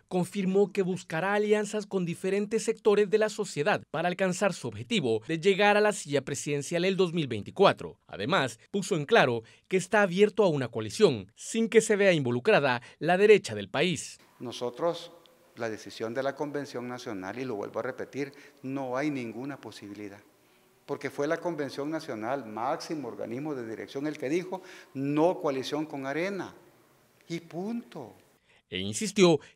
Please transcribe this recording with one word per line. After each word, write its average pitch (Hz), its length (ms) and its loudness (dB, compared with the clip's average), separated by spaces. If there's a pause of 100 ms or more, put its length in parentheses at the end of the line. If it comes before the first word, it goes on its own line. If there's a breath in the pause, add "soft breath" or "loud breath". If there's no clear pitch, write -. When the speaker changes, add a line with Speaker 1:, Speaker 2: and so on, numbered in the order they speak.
Speaker 1:
confirmó 190 640 0
que 202 100 -2
buscará 180 520 -2
alianzas 208 520 0
con 190 200 -2
diferentes 202 580 -2
sectores 208 460 2
de 220 80 2
la 214 100 4
sociedad 185 640 -2
para 165 160 -2
alcanzar 180 460 0
su - 160 -8
objetivo 113 580 0
de 165 120 -2
llegar 196 360 4
a 208 60 6
la 208 100 4
silla 143 300 -2
presidencial 143 640 -2
el 190 100 2
dos 175 160 2
mil 160 160 -2
veinticuatro. 110 800 2
Además, 131 500 0 (140 soft breath)
puso 196 240 -2
en 147 100 -2
claro 135 380 4 (240 soft breath)
que - 80 0
está 185 260 2
abierto 202 420 4
a 196 40 6
una 139 220 0
coalición, 110 640 2
sin 226 320 -2
que 220 140 8
se 214 160 0
vea 196 160 6
involucrada 131 680 2 (180 loud breath)
la 170 180 2
derecha 208 360 8
del 101 140 -6
país. 147 500 -2 (220)
Speaker 2:
Nosotros, 127 720 -4 (460)
la 117 120 -4
decisión 110 440 -8
de 131 100 -2
la 135 120 -2
Convención 139 520 -6
Nacional, 110 500 -8
y 135 60 -6
lo 123 120 -4
vuelvo 107 260 -6
a - 20 -6
repetir, 127 480 -8 (300 loud breath)
no 131 340 -6
hay 151 160 -2
ninguna 127 480 -8
posibilidad. 104 640 -14 (640 soft breath)
Porque 139 240 -6
fue 143 180 -4
la 165 100 -2
Convención 147 520 -6
Nacional, 135 560 -6
máximo 135 640 -6
organismo 113 480 -8
de 123 100 -8
dirección, 110 400 -8
el 151 120 -6
que - 100 -6
dijo, 185 340 -4 (320 loud breath)
"No 147 460 2
coalición 147 460 -4
con 139 200 -10
Arena". 151 480 -6 (760)
Y 170 100 -8
punto. 170 800 -10 (520 soft breath)
Speaker 1:
E 92 100 -6
insistió 165 600 4 (160 loud breath)